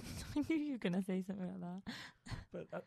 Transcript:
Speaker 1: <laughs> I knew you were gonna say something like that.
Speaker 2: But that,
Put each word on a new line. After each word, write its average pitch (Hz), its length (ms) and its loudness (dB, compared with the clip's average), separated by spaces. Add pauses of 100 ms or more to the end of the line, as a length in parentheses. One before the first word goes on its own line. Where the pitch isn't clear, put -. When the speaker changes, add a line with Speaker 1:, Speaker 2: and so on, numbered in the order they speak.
(160)
Speaker 1:
<laughs> - 220 -4
I 285 100 4
knew 320 100 6
you 294 160 2
were 240 40 -2
gonna 190 260 4
say 185 180 2
something 190 260 -2
like 185 120 -4
that. 180 340 -6 (600)
Speaker 2:
But - 180 -6
that, 180 160 -4